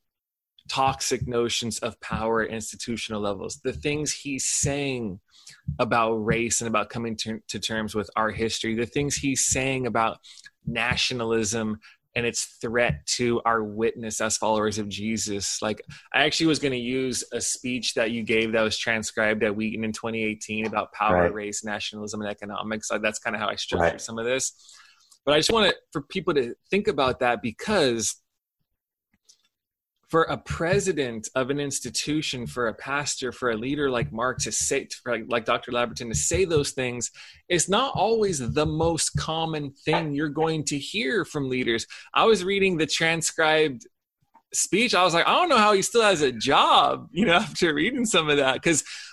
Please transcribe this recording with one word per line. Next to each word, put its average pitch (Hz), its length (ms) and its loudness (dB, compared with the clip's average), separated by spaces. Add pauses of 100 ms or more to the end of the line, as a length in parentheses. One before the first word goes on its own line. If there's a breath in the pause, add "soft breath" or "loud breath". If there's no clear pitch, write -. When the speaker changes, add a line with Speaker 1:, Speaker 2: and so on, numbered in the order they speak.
(680)
Speaker 1:
toxic 135 600 0
notions 120 520 -2
of 110 200 -8
power 110 440 0
at 107 80 -4
institutional 110 680 -6
levels, 98 420 -6
the 131 100 -2
things 147 380 -4
he's 135 360 -6
saying 131 720 -2 (600 loud breath)
about 117 340 2
race 113 480 0
and 117 60 -4
about 107 240 0
coming 117 240 -6
to, 110 320 -6
to 110 120 -8
terms 110 360 -4
with 104 200 -2
our 110 140 2
history, 110 460 -2
the 117 100 -2
things 143 300 -2
he's 135 320 0
saying 131 400 0
about 110 320 0 (480 loud breath)
nationalism 113 1120 0 (380 soft breath)
and 120 80 0
its 117 200 -2 (160)
threat 120 440 0
to 117 400 0
our 113 160 4
witness 110 600 -2
as 110 160 0
followers 107 420 2
of 104 80 -4
Jesus. 101 760 -4
Like, 107 200 -4 (320 loud breath)
I 131 100 4
actually 156 240 2
was 143 120 4
gonna 131 180 -2
use 123 560 -2
a 117 80 -4
speech 123 540 -4
that 117 160 0
you 117 120 -4
gave 110 300 2
that 113 80 4
was 107 160 0
transcribed 110 640 0
at 107 100 2
Wheaton 110 300 -4
in 110 80 -2
twenty 113 320 -4
eighteen 107 420 -4
about 104 280 -4
power, 98 300 4
Speaker 2:
Right. 87 100 2
Speaker 1:
race, 104 320 -8
nationalism, 104 560 -8
and 104 80 -4
economics. 104 600 -8
Uh, 107 100 -2
that's 107 200 -2
kinda 110 180 -6
how 107 120 -2
I 104 60 -4
structured 85 360 0
Speaker 2:
Right. - 100 -12
Speaker 1:
some 113 160 -10
of 113 80 -4
this. 127 280 -2 (720 soft breath)
But 139 80 4
I 151 60 6
just 156 120 2
wanna, 214 220 4 (180)
for 151 120 -4
people 180 320 -2
to 123 200 2 (160)
think 202 160 2
about 139 320 2
that, 120 220 2
because – 123 760 0 (1900)
for 165 140 4
a 151 140 -2
president 160 960 -2
of 131 160 0
an 143 100 0
institution, 139 840 -4
for 120 220 -2
a 107 60 -2
pastor, 139 580 -4
for 123 200 -4
a 110 60 -2
leader 139 320 -2
like 117 240 -2
Mark 120 260 -2
to 113 120 -4
say, - 360 -2 (160)
for 123 100 -2
like, 110 140 -4
like 113 180 0
Doctor 123 260 0
Laverton 120 380 -4
to 110 60 -4
say 180 300 2
those 156 260 2
things, 123 380 -4 (400 loud breath)
it's 175 180 2
not 233 280 2
always 208 420 2 (160)
the 151 140 2
most 160 500 0
common 160 540 -4
thing 156 420 -2
you're 147 160 -2
going 156 360 0
to 147 120 -2
hear 139 480 -2
from 139 240 -4
leaders. 117 380 0 (260 loud breath)
I 151 120 4
was 202 180 4
reading 190 340 2
the 151 80 2
transcribed 156 1040 2 (640)
speech. 220 400 2
I 180 100 6
was 170 120 4
like, 170 120 4
"I 180 60 4
don't 339 160 4
know 277 80 6
how 214 160 8
he 196 80 4
still 226 220 4
has 190 180 6
a 135 100 4
job," 135 800 4
you 190 140 2
know, 175 80 6
<laughs> - 0 -
after 175 400 2
reading 226 320 0
some 165 240 2
of 147 80 6
that, 131 240 2
'cause 165 220 4 (300 loud breath)